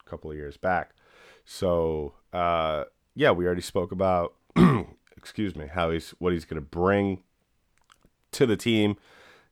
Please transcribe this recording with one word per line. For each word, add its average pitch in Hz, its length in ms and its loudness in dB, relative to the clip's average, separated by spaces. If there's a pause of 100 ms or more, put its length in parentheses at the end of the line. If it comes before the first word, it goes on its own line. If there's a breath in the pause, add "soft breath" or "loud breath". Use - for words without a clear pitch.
a - 100 -20
couple 80 200 -14
of 76 60 -12
years 73 200 -12
back. 87 380 -2 (500 loud breath)
So, 80 720 -2 (180)
uh, 82 520 0 (300)
yeah, 135 160 2
we 87 160 2
already 90 160 -2
spoke 90 300 -4
about, 92 420 0 (100)
<clears throat> - 720 2
excuse 101 380 -8
me, 76 140 -12
how 85 220 -2
he's, 82 280 -4
what 90 140 -2
he's 82 120 -4
gonna 78 160 -8
bring 95 640 0 (1120)
to 131 140 2
the 107 100 2
team. 104 400 2 (560 loud breath)